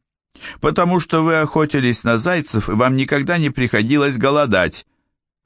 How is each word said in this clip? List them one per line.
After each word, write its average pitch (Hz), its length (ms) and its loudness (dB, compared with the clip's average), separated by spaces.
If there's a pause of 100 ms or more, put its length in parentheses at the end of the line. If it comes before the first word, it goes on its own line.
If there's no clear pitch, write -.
(600)
потому 175 400 0
что 160 240 0
вы 160 160 2
охотились 147 640 0
на 117 140 2
зайцев, 143 500 -2
и 90 60 -4
вам 127 240 2
никогда 139 400 -2
не 147 140 0
приходилось 127 680 0
голодать. 117 680 0 (600)